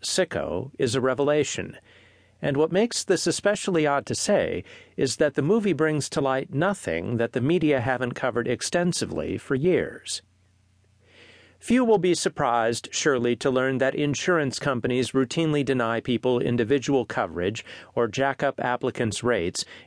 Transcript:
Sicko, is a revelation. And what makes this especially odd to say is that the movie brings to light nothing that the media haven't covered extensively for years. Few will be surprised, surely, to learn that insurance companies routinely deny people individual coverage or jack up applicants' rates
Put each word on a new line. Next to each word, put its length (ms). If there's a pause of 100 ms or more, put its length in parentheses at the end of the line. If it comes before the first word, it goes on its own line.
Sicko, 760
is 160
a 60
revelation. 760 (640)
And 140
what 160
makes 320
this 220
especially 600
odd 200
to 80
say 500 (320)
is 200
that 180
the 80
movie 320
brings 340
to 140
light 320
nothing 640
that 160
the 80
media 400
haven't 320
covered 340
extensively 880
for 180
years. 680 (1400)
Few 260
will 140
be 160
surprised, 800
surely, 440
to 140
learn 260
that 180
insurance 640
companies 520
routinely 520
deny 380
people 400
individual 640
coverage 580 (320)
or 140
jack 340
up 160
applicants' 640
rates 440 (200)